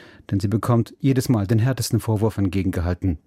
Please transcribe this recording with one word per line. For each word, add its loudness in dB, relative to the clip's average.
denn 0
sie -2
bekommt 0
jedes 2
Mal 0
den 2
härtesten 0
Vorwurf 0
entgegengehalten, -2